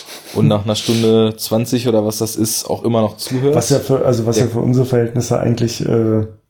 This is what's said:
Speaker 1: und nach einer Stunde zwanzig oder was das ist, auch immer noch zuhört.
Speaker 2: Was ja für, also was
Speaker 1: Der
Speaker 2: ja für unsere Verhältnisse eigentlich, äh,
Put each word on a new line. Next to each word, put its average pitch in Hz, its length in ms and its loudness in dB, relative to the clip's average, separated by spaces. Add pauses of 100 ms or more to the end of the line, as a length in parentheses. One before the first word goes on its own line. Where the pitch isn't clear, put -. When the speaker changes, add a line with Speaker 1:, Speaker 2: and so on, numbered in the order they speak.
(340)
Speaker 1:
und 107 140 4
nach 104 160 2
einer 107 100 0
Stunde 110 600 2
zwanzig 117 520 -2
oder 107 160 2
was 107 140 -4
das 110 180 -4
ist, - 320 -4
auch 104 140 -4
immer 117 180 0
noch 104 160 -2
zuhört. 135 380 0
Speaker 2:
Was - 160 2
ja 135 80 4
für, - 260 0
also 117 220 2
was 113 100 0
Speaker 1:
Der 107 100 2
Speaker 2:
ja 107 40 -2
für 110 100 -4
unsere 123 240 2
Verhältnisse 120 540 0
eigentlich, 117 480 0
äh, 110 400 2 (240)